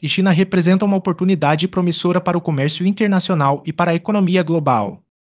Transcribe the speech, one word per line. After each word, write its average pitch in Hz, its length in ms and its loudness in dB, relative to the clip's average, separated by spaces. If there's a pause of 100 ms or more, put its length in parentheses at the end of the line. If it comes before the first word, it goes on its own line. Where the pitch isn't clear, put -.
e 151 80 -6
China 190 220 2
representa 185 560 2
uma 196 100 2
oportunidade 175 720 0
promissora 175 540 0
para 175 160 0
o - 20 -6
comércio 151 460 -2
internacional 185 800 0
e 160 60 -6
para 175 180 0
a 165 40 2
economia 185 480 0
global. 151 600 -2 (180)